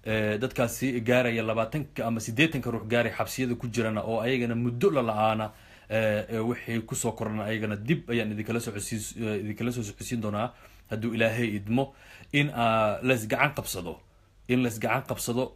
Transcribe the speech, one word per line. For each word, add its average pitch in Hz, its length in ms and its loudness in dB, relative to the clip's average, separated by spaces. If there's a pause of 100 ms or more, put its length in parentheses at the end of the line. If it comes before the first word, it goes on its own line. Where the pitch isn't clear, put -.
Eh, 107 360 0
dadkaasi 123 600 0
gaaraya 120 420 4
labaatanka 113 600 -2
ama 113 140 0
siddeetanka 123 520 2
ruux 107 160 -4
gaaray 113 240 2
xabsiyada 120 440 -2
ku 120 120 -6
jirana 110 380 0
oo 113 160 0
ayagana 120 340 0
muddo 120 360 2
la 143 100 4
la'aana, 110 460 2 (420)
eh, 107 400 2
eh, 113 180 0
wixii 117 380 -2
ku - 100 -6
soo 117 160 0
korana 107 380 -4
ayagana 107 260 -2
dib 120 340 0
ayaan 110 220 0
idin 107 140 -4
kala 113 140 0
soo 117 120 -4
codsiis-, 104 460 -6
eh, 107 240 -2
idin 104 140 -6
kala 120 160 -2
soo 120 120 -4
socodsiin 107 380 -6
doonaa 107 320 -2 (380)
hadduu 110 240 -2
Ilaahay 113 420 2
idmo. 113 360 0 (400)
In, 143 200 4
ah, 113 480 4
leys 123 260 2
gacan 135 280 2
qabsado, 85 420 -6 (500)
in 127 140 4
leys 113 180 0
gacan 120 300 0
qabsado 120 460 -2